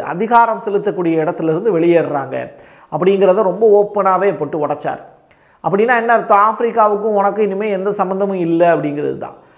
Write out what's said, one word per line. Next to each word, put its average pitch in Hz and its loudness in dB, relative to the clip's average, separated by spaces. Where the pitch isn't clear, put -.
அதிகாரம் 220 0
செலுத்தக்கூடிய 185 -2
இடத்துல 175 -4
இருந்து 170 0
வெளியேறுறாங்க 143 0
அப்படிங்கிறத 190 2
ரொம்ப 202 2
ஓப்பனாவே 202 2
போட்டு 147 -4
உடைச்சார். 143 -6
அப்படின்னா 202 0
என்ன 233 0
அர்த்தம்? 220 2
ஆப்பிரிக்காவுக்கும் 214 2
உனக்கு 202 0
இனிமே 202 -2
எந்த 190 -2
சம்மந்தமும் 190 -2
இல்லை 170 2
அப்படிங்கிறது 147 -2
தான். 131 -12